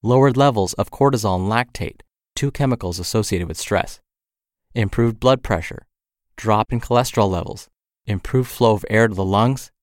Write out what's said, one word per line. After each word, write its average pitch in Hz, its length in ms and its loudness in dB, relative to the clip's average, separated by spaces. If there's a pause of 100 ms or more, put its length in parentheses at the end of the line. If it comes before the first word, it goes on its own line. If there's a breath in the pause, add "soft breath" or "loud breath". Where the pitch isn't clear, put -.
Lowered 127 340 4
levels 117 360 2
of - 180 -4
cortisol 110 460 0
and 92 140 -2
lactate, - 500 -6 (340)
two 139 160 -2
chemicals 117 480 -2
associated 90 480 -2
with 80 100 -10
stress. - 440 -4 (760)
Improved 117 440 0
blood 127 220 2
pressure. - 460 -6 (480)
Drop 107 360 0
in 117 80 -2
cholesterol 120 520 0
levels. - 380 -6 (360)
Improved 113 460 -2
flow 113 220 4
of 104 160 -4
air 113 180 4
to 107 80 -2
the 95 100 -2
lungs. 110 460 0 (120)